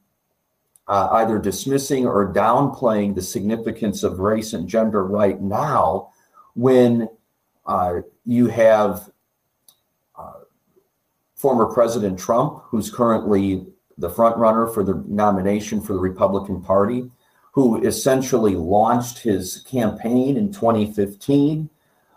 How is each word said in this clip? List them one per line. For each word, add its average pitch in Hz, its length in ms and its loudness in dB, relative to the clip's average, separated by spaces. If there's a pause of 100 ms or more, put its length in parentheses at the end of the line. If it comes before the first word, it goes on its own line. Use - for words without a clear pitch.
(880)
uh, 98 260 0
either 110 260 2
dismissing 131 680 -2
or 95 240 0
downplaying 110 840 0
the 92 80 -4
significance 107 800 -4
of 90 180 -2
race 110 320 -2
and 104 160 -6
gender 110 340 0
right 98 380 0
now 107 720 -2 (440)
when, 120 540 4 (560)
uh, 90 360 -2 (260)
you 120 220 2
have, 107 640 2 (1040)
uh, - 260 -18 (960)
former 120 360 2
President 101 460 0
Trump, 131 460 -2
who's - 260 -4
currently 101 760 0 (300)
the - 140 -8
front 113 260 2
runner 113 300 2
for 104 180 -2
the 92 240 -2
nomination 104 720 0
for 98 140 -6
the 92 60 -2
Republican 95 600 -2
Party, 107 500 0 (420)
who 123 300 2
essentially 113 720 0
launched 110 640 0
his 95 440 -4
campaign 127 720 -2
in 104 160 -2
twenty 110 400 0
fifteen 143 760 0 (480)